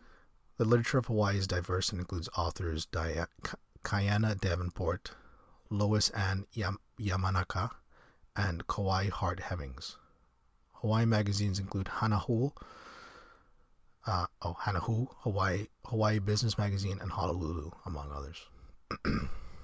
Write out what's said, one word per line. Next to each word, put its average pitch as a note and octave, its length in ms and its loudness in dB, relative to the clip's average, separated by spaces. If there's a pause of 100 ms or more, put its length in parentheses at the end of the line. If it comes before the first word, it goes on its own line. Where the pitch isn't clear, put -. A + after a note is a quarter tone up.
(580)
The A2+ 80 4
literature A#2 320 4
of B2 80 2
Hawaii G2+ 320 4
is F#2+ 80 0
diverse F2+ 420 0
and F#2+ 100 -2
includes F2 380 -4
authors E2 480 -2
Dia-, E2 440 -2 (140)
Ka-, - 140 -6 (280)
Kaiana G#2 540 2
Davenport, F2 760 -2 (580)
Lois G#2 400 4
Ann G2 420 0
Yam-, G2 260 -2 (220)
Yamanaka, F#2 720 0 (640)
and F#2 300 0
Kauai F#2+ 420 2
Hart F2 320 -2
Hemmings. - 560 -6 (800)
Hawaiian A2+ 340 4
magazines G2+ 500 2
include F#2+ 300 -2
Hana G#2+ 300 2
Hou, B2 340 2 (1500)
uh, F2+ 200 2 (160)
oh, E2+ 180 -4
Hana F#2+ 200 0
Hou, A#2 280 0 (120)
Hawaii, F#2+ 480 0 (180)
Hawaii G#2+ 320 2
Business G#2 400 2
Magazine, G2 420 0
and E2+ 120 -4
Honolulu, E2 580 -2 (160)
among C#2+ 260 -6
others. C#2 320 -10 (580)
<clears throat> - 280 0 (340)